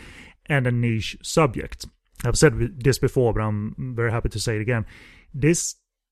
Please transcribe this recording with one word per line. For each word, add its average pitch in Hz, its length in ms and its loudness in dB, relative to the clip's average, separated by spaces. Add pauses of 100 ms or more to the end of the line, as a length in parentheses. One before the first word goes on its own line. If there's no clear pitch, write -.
(480)
and 139 200 0
a 123 40 2
niche 120 520 -2
subject. - 600 0 (400)
I've 120 120 2
said 120 460 2
this 127 160 4
before, 120 340 2
but 110 80 0
I'm 107 540 -4
very 117 160 0
happy 113 160 -2
to 104 120 -4
say 110 180 -2
it 107 40 -2
again. 110 240 0 (480)
This 151 420 0 (360)